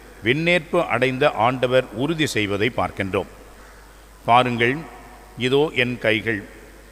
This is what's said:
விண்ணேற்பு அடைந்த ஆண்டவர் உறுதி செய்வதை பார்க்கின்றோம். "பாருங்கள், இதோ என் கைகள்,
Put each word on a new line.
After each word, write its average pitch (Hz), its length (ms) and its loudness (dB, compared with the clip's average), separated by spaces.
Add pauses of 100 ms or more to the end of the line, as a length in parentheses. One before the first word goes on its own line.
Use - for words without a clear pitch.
(260)
விண்ணேற்பு 165 520 0 (160)
அடைந்த 131 300 0 (220)
ஆண்டவர் 127 400 2 (160)
உறுதி 156 320 -2
செய்வதை 101 420 0
பார்க்கின்றோம். 95 540 -4 (960)
"பாருங்கள், 120 480 2 (720)
இதோ 139 160 4 (220)
என் 123 100 -2 (100)
கைகள், 110 340 0 (540)